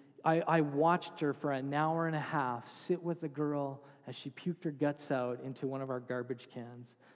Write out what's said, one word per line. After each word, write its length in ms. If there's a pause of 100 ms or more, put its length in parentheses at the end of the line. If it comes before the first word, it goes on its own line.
(240)
I, 160
I 220
watched 580
her 120
for 200
an 200
hour 360
and 80
a 40
half 480
sit 360
with 180
a 60
girl 560 (240)
as 80
she 140
puked 340
her 80
guts 400
out 320
into 240
one 120
of 100
our 100
garbage 480
cans. 480 (200)